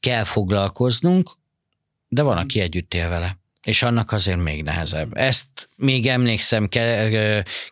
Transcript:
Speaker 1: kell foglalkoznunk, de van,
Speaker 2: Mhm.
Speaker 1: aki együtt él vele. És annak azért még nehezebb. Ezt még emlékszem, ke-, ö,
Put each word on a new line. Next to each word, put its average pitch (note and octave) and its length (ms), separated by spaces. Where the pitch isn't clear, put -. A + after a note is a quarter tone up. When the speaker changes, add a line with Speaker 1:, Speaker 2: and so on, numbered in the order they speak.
Speaker 1:
kell A#2+ 240
foglalkoznunk, A#2 1080
de C3 140
van, C3 120
Speaker 2:
Mhm. E2+ 80
Speaker 1:
aki G#2+ 180
együtt F2 340
él E2+ 140
vele. F2 300
És A2 200
annak A#2 300
azért G2 300
még D2+ 200
nehezebb. D#2 540
Ezt C3 320
még C3 300
emlékszem, A#2 600
ke-, A#2 440
ö, G#2+ 260